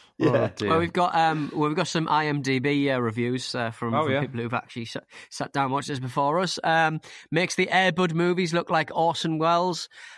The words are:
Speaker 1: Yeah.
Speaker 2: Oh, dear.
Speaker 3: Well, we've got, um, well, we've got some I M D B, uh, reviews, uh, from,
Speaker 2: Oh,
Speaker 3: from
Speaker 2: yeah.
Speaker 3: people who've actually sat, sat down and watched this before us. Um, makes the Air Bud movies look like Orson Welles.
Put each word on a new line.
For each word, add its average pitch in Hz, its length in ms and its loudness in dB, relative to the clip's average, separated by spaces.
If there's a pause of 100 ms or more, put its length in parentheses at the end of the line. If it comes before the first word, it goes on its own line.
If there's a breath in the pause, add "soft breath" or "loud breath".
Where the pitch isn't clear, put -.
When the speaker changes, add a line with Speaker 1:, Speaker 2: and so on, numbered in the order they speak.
(220 loud breath)
Speaker 1:
Yeah. 156 100 4
Speaker 2:
Oh, 113 220 2
dear. 104 180 -2
Speaker 3:
Well, 165 80 4
we've 170 120 0
got, 180 240 2
um, 156 400 2
well, 151 140 2
we've 156 80 -2
got 160 100 0
some 160 220 0
I 151 180 4
M 143 140 0
D 135 180 2
B, 143 300 2
uh, 131 100 2
reviews, 120 560 -2
uh, 117 160 -4
from, 117 220 -4
Speaker 2:
Oh, 147 100 2
Speaker 3:
from 143 80 0
Speaker 2:
yeah. 135 80 0
Speaker 3:
people 127 220 -4
who've 117 120 -4
actually 120 300 -6
sat, - 220 -10 (240 loud breath)
sat - 240 -8
down 139 120 0
and 127 80 -2
watched 143 140 -2
this 143 120 -6
before 139 420 0
us. 180 200 -2
Um, 160 380 2 (320 loud breath)
makes 170 240 0
the 185 160 0
Air 185 220 4
Bud 175 200 0
movies 175 400 2
look 170 160 0
like 160 240 0
Orson 160 440 0
Welles. 170 500 0 (300 loud breath)